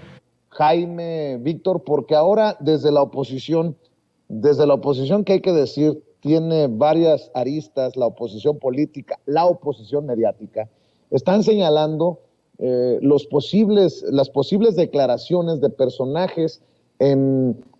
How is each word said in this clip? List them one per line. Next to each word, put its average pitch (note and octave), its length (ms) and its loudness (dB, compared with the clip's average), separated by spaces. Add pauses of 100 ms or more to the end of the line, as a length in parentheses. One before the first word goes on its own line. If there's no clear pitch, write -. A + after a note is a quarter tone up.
(500)
Jaime, E3 880 -2
Víctor, E3 440 -2
porque D3 300 -2
ahora G#3 460 2
desde D3 320 2
la C#3+ 100 4
oposición, C#3 720 -4 (520)
desde C3+ 380 2
la C#3+ 80 4
oposición C#3 500 0
que G3 100 2
hay F#3 60 2
que F#3+ 120 0
decir, D3 500 0 (180)
tiene D#3+ 480 2
varias D3+ 680 2
aristas, C3 600 -4
la B2 100 0
oposición A#2 520 -4
política, C3+ 680 -6
la D#3+ 200 0
oposición D3 600 -4
mediática, A2 640 -4 (420)
están F#3 320 2
señalando, D#3+ 800 0 (380)
eh, B2 440 0
los C#3+ 240 4
posibles, G3 840 0
las C3+ 200 0
posibles F#3+ 460 0
declaraciones D3+ 840 -2
de - 100 0
personajes D3 920 -4 (380)
en C3+ 600 2 (180)